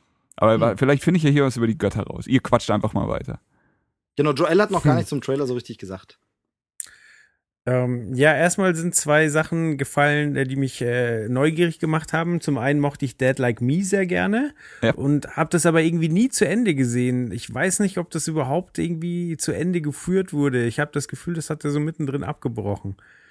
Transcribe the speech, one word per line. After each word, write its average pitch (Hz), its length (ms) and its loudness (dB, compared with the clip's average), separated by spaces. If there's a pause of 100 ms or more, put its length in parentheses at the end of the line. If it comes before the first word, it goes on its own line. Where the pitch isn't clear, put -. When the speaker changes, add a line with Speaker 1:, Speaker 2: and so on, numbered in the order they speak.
(360)
Speaker 1:
Aber 110 180 4
Speaker 2:
Hm. 110 80 2
Speaker 1:
wa-, 113 160 2
vielleicht 139 260 2
finde 175 140 4
ich 156 60 2
ja 143 80 6
hier 143 120 4
was 123 140 0
über 117 80 2
die 110 140 0
Götter 101 240 0
raus. - 240 -10
Ihr 127 140 4
quatscht - 280 0
einfach 107 240 0
mal - 140 -2
weiter. - 320 -6 (760)
Speaker 2:
Genau, 147 160 2
Joel 165 300 2
hat 208 80 0
noch 180 140 0
gar 143 100 6
Speaker 1:
Hm. 123 40 4
Speaker 2:
nichts 107 120 -4
zum 139 120 -4
Trailer 135 260 -2
so 123 80 -4
richtig 120 240 -10
gesagt. 95 400 -14 (1500)
Speaker 3:
Ähm, 123 480 -2
ja, 143 220 4
erstmal 175 400 2
sind 165 180 -4
zwei 151 360 2
Sachen 156 480 0
gefallen, 147 580 0
äh, 135 100 0
die 131 120 -4
mich, 135 240 -4
äh, 120 480 -2
neugierig 160 500 2
gemacht 156 320 -2
haben. 165 300 -2
Zum 143 160 0
einen 143 240 2
mochte 143 240 -2
ich 123 100 -8
Dead 131 240 0
Like 123 220 0
Me 147 220 2
sehr 190 220 0
gerne 196 480 0 (280)
Speaker 1:
Ja. 135 140 2
Speaker 3:
und 143 420 -2
hab 156 120 0
das 175 160 2
aber 165 160 4
irgendwie 165 280 0
nie 202 180 4
zu - 180 0
Ende 196 300 2
gesehen. 123 560 0
Ich 117 200 -10
weiß 180 280 -2
nicht, 196 180 0
ob 175 140 -6
das - 160 -4
überhaupt 156 520 -2
irgendwie 170 580 -4
zu - 160 -4
Ende 175 260 -2
geführt 180 540 -2
wurde. 135 320 2
Ich 117 140 -2
hab 147 120 -2
das 143 160 -4
Gefühl, 170 280 -8
das 160 140 -8
hat 151 140 -8
er 147 80 -2
so 147 80 -2
mittendrin 147 440 -4
abgebrochen. 104 720 -6 (340)